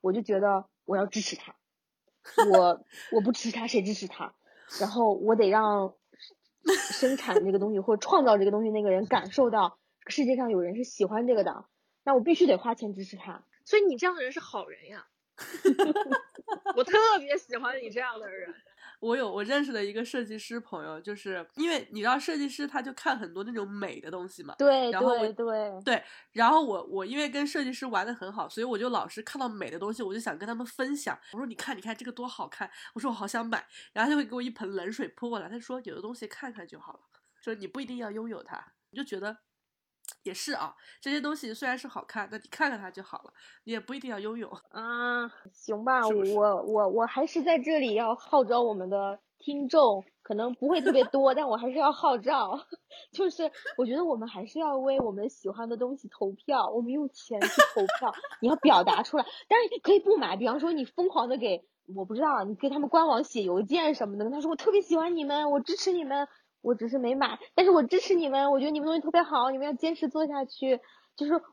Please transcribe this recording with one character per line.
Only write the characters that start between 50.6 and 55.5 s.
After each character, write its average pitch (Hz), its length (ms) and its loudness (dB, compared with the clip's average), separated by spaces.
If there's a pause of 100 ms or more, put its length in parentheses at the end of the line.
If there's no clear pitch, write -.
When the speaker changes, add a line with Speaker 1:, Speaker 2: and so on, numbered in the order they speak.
Speaker 1:
会 330 140 4
特 254 120 2
别 254 120 8
多， 269 280 4
Speaker 2:
<laughs> 247 40 2
Speaker 1:
但 302 100 0
我 220 100 0
还 240 140 -2
是 254 80 -2
要 294 140 4
号 277 240 2
召， 233 420 -2 (300)
<laughs> - 240 -20
就 370 160 0
是 320 240 -2 (240)
我 254 80 2
觉 240 100 -2
得 320 100 0
我 311 120 0
们 220 120 -8
还 196 180 -10
是 302 120 -8
要 302 200 0
为 269 200 0
我 240 140 0
们 202 160 -4
喜 - 220 -8